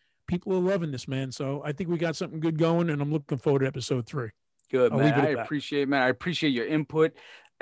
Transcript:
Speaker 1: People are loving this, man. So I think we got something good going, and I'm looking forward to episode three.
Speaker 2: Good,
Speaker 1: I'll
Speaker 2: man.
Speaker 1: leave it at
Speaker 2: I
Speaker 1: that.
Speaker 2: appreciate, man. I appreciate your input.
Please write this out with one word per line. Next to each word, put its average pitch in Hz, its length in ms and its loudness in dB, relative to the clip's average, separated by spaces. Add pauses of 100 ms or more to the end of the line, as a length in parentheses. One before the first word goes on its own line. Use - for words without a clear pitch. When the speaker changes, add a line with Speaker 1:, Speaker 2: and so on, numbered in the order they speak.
(260)
Speaker 1:
People 185 280 -2
are 185 60 2
loving 180 300 0
this, 127 160 -8
man. 135 260 -4
So 139 320 -4
I 147 80 -4
think 165 180 -6
we 170 80 0
got 165 180 -2
something 160 240 -8
good 160 160 0
going, 170 340 2
and 147 120 -2
I'm 147 100 -2
looking 151 260 -4
forward 139 220 2
to 135 60 2
episode 131 400 -4
three. 120 240 -8 (400)
Speaker 2:
Good, 123 220 4
Speaker 1:
I'll 139 60 2
Speaker 2:
man. 143 80 6
Speaker 1:
leave 151 100 4
it - 20 2
at 151 120 2
Speaker 2:
I 147 40 0
Speaker 1:
that. 117 100 -4
Speaker 2:
appreciate, 143 440 -2
man. 139 140 4
I 127 60 4
appreciate 151 420 0
your 117 160 0
input. 156 460 0 (500)